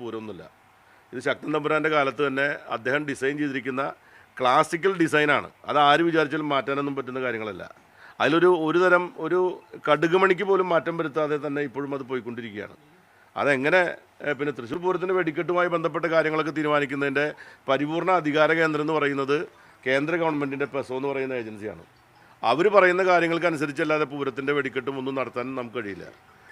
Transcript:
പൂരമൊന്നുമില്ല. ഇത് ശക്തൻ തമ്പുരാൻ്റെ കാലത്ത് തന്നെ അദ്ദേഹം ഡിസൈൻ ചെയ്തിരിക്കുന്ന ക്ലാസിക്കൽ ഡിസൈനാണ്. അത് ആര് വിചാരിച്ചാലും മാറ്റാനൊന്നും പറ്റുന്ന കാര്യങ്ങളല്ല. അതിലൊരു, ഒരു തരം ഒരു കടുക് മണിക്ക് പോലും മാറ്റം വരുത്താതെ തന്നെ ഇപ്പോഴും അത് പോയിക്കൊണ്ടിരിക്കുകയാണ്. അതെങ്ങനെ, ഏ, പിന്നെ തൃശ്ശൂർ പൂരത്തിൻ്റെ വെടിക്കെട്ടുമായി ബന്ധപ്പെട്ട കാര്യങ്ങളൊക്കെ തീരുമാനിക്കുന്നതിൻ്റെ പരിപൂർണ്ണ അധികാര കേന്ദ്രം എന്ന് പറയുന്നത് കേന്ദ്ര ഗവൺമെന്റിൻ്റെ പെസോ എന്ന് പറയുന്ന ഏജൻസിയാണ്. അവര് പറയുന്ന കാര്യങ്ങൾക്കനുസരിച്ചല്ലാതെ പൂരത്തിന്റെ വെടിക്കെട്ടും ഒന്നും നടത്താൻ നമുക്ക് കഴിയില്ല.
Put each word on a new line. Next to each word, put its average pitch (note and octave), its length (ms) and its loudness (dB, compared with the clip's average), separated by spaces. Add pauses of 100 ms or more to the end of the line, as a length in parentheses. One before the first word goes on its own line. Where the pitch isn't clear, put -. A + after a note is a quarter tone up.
പൂരമൊന്നുമില്ല. G#2+ 440 -12 (680)
ഇത് B2 140 -8
ശക്തൻ C3+ 280 -2
തമ്പുരാൻ്റെ D3+ 380 0
കാലത്ത് C#3 340 2
തന്നെ C#3 200 0 (280)
അദ്ദേഹം B2+ 340 -2
ഡിസൈൻ C3+ 320 -4
ചെയ്തിരിക്കുന്ന C3+ 420 -4 (560)
ക്ലാസിക്കൽ D3+ 520 4 (120)
ഡിസൈനാണ്. D3 440 2 (220)
അത് C3+ 100 2 (100)
ആര് D3+ 200 6
വിചാരിച്ചാലും D3+ 440 0
മാറ്റാനൊന്നും C#3 440 -2
പറ്റുന്ന B2+ 280 -8
കാര്യങ്ങളല്ല. A2 380 -6 (580)
അതിലൊരു, D#3+ 280 6 (180)
ഒരു D#3+ 160 2
തരം F3+ 200 6 (220)
ഒരു E3+ 140 2 (480)
കടുക് D#3+ 360 4
മണിക്ക് F#3+ 260 2
പോലും F#3+ 240 4
മാറ്റം E3 260 0
വരുത്താതെ D3+ 460 -2
തന്നെ D3 240 -4
ഇപ്പോഴും C3+ 280 -6
അത് C3+ 120 -8
പോയിക്കൊണ്ടിരിക്കുകയാണ്. A2+ 680 -8 (680)
അതെങ്ങനെ, C#3+ 400 4 (440)
ഏ, D3 140 -2
പിന്നെ D3 180 -4
തൃശ്ശൂർ B2+ 280 -8
പൂരത്തിൻ്റെ F#3 340 -2
വെടിക്കെട്ടുമായി E3+ 560 0
ബന്ധപ്പെട്ട D#3+ 300 -2 (100)
കാര്യങ്ങളൊക്കെ D#3 420 0
തീരുമാനിക്കുന്നതിൻ്റെ C#3+ 680 0 (440)
പരിപൂർണ്ണ D#3 420 0 (100)
അധികാര D3+ 280 4 (100)
കേന്ദ്രം D3+ 260 0
എന്ന് D#3 140 0
പറയുന്നത് C#3+ 380 0 (500)
കേന്ദ്ര C#3+ 340 0
ഗവൺമെന്റിൻ്റെ C#3+ 540 -2
പെസോ B2+ 240 -6
എന്ന് C#3 140 -4
പറയുന്ന C3+ 280 -4
ഏജൻസിയാണ്. G#2 440 -10 (580)
അവര് B2+ 260 4
പറയുന്ന F#3 340 6
കാര്യങ്ങൾക്കനുസരിച്ചല്ലാതെ E3 1000 0
പൂരത്തിന്റെ C3+ 500 -6
വെടിക്കെട്ടും C3+ 460 -4
ഒന്നും C3+ 160 -6
നടത്താൻ B2 400 -6
നമുക്ക് A#2+ 200 -10
കഴിയില്ല. G2 300 -10 (460)